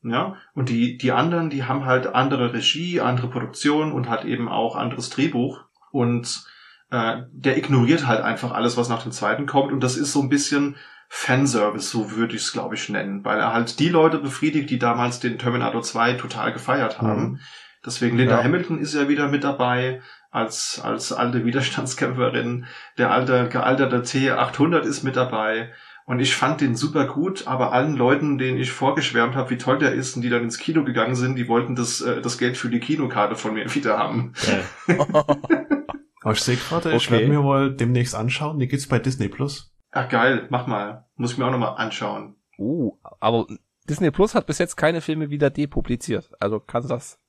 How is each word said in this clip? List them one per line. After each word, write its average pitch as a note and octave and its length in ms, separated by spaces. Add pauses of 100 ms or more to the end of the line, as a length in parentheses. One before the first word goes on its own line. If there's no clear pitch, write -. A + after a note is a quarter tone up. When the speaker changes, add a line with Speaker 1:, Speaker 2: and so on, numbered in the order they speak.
Speaker 1:
Ja, C3+ 340 (180)
und B2+ 160
die, A#2 280
die B2 140
anderen, E3 380
die C3+ 140
haben C3+ 200
halt B2+ 300
andere B2+ 380
Regie, E3 480
andere B2 280
Produktion D3+ 640
und B2 160
halt A#2 160
eben A#2 240
auch A2+ 280
anderes - 340
Drehbuch. C#3+ 500 (320)
Und, A#2+ 520 (460)
äh, A#2 320 (100)
der - 240
ignoriert C#3 500
halt A#2+ 160
einfach A2+ 300
alles, A#2 240
was A#2+ 120
nach A2+ 140
dem A2+ 100
zweiten A2+ 340
kommt. C3+ 260
Und C3 80
das B2 160
ist D3+ 160
so D3 80
ein C3+ 80
bisschen C#3+ 480 (320)
Fanservice, A#2 840
so G#2+ 220
würde A#2 240
ich's, - 160
glaub G#2+ 200
ich, - 180
nennen. G2+ 340
Weil G#2+ 140
er A2 140
halt A#2 280
die D#3 80
Leute D#3+ 300
befriedigt, C#3+ 520
die B2+ 80
damals A#2+ 420
den A2+ 180
Terminator A#2+ 440
zwei A#2 300
total A#2 400
gefeiert B2+ 480
haben. A2 220
Speaker 2:
Mhm. B2 160 (480)
Speaker 1:
Deswegen A#2+ 300
Linda A#2+ 220
Speaker 3:
Ja. A#2+ 60
Speaker 1:
Hamilton E3 340
ist C3+ 160
ja C#3+ 140
wieder D3 200
mit C#3 160
dabei B2+ 580 (280)
als, - 540
als A2+ 280
alte A#2+ 340
Widerstandskämpferin. B2 1200 (320)
Der A2 120
alte, B2 380
gealterte B2+ 540
T C3+ 300
achthundert D3+ 520
ist - 180
mit B2+ 140
dabei. A2+ 560 (340)
Und B2 140
ich - 160
fand D3 240
den B2+ 160
super B2 300
gut, F#3 400
aber B2 260
allen C#3 240
Leuten, C#3 400
denen B2+ 220
ich B2+ 140
vorgeschwärmt B2+ 640
hab, B2+ 120
wie B2 80
toll - 220
der C3 160
ist, C3 220
und A#2+ 60
die B2 60
dann A#2+ 140
ins A#2 160
Kino D#3+ 260
gegangen B2 300
sind, C3 220
die B2 120
wollten D#3 280
das, A#2+ 260
äh, A#2+ 180
das B2 160
Geld B2 220
für A#2+ 100
die A#2 120
Kinokarte A#2 560
von A2 180
mir G#2 120
<laughs> - 80
wieder A#2+ 240
haben. A#2 360 (100)
Speaker 2:
Geil. G2 200 (340)
Speaker 3:
<laughs> - 260 (960)
Speaker 2:
Aber G#2+ 100
ich G#2+ 100
seh B2 140
grade, E3 360
ich A#2+ 160
Speaker 3:
Okay. A2+ 120
Speaker 2:
werd A#2 80
mir D3 140
wohl C#3 320
demnächst B2 400
anschauen. D3 440
Die B2+ 80
gibt's - 220
bei B2+ 100
Disney B2+ 300
Plus. - 420 (220)
Speaker 1:
Ach B2+ 160
geil, B2+ 420
mach B2 160
mal. G#2 400 (100)
Muss A#2+ 160
ich - 60
mir B2+ 80
auch B2+ 60
nochmal A#2 240
anschauen. G#2+ 580 (240)
Speaker 3:
Uh, B2+ 380 (240)
aber A2+ 260 (420)
Disney D3 220
Plus G3+ 240
hat - 120
bis - 120
jetzt - 180
keine D#3+ 240
Filme D#3 300
wieder D3 200
depubliziert. - 800 (100)
Also G#2 200
kann B2+ 280
das - 300 (100)